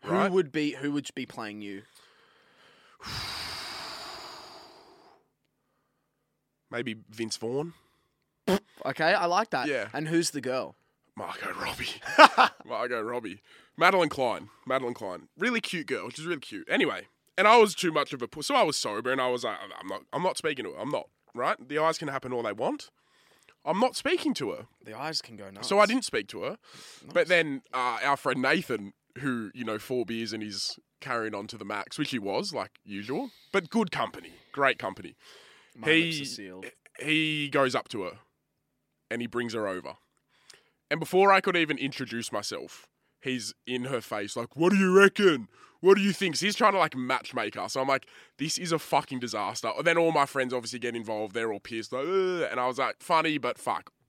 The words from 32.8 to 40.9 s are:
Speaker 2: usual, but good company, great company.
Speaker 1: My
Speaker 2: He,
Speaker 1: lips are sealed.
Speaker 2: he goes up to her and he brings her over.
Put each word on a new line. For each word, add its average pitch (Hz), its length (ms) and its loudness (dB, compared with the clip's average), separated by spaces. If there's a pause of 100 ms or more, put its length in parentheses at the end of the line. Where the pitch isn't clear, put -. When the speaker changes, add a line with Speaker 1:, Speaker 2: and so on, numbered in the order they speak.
Speaker 2:
usual, 117 460 -6 (220)
but 190 160 0
good 214 240 0
company, 87 400 -4 (200)
great 135 260 2
company. 95 360 -8 (600)
Speaker 1:
My 120 140 0
Speaker 2:
He, 165 140 6
Speaker 1:
lips 160 180 -4
are - 20 -8
sealed. 95 420 -12 (340)
Speaker 2:
he 151 500 0
goes 131 240 2
up 107 140 -2
to 104 160 -6
her 85 80 -8 (960)
and 117 100 -4
he 120 60 -4
brings 117 260 -4
her 107 160 -2
over. 92 260 -8 (960)